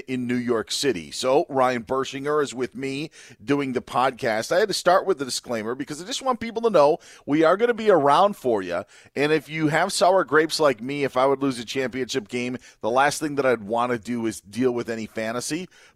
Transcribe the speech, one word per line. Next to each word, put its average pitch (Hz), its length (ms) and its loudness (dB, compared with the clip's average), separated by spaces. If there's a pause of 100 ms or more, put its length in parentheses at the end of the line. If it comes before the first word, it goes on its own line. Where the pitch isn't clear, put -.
in 127 180 -4
New 123 80 -2
York 120 380 -2
City. 87 400 -2
So 131 360 0
Ryan 127 360 0
Bershinger 135 580 -4
is 117 140 -6
with 123 180 -6
me 135 380 -8 (320)
doing 139 300 -2
the 120 100 -4
podcast. 127 680 -2
I 170 60 2
had 208 120 2
to 180 40 -4
start 180 320 2
with 175 140 0
the 135 60 -4
disclaimer 120 500 -6
because 147 260 -10
I 180 60 -12
just - 160 -8
want 254 160 -2
people 226 240 0
to 226 80 4
know 156 260 6 (300)
we 151 160 4
are 165 120 6
gonna 233 200 2
be 214 160 2
around 160 440 6
for 110 280 0
you. 87 200 -4 (320)
And 147 160 0
if 156 160 0
you 156 200 -4
have 160 260 0
sour 185 300 4
grapes 156 360 2
like 131 220 2
me, 143 220 -4
if 127 120 -4
I 131 120 4
would 139 120 2
lose 135 200 -2
a 117 60 -10
championship 127 640 -6
game, 123 280 -6 (240)
the 107 80 -2
last 139 300 2
thing 147 160 -6
that 139 100 0
I'd 117 160 2
wanna 117 380 -2
do 113 260 -6
is 110 160 -4
deal 117 300 -2
with 117 180 -6
any 113 160 -6
fantasy. 120 640 -8 (260)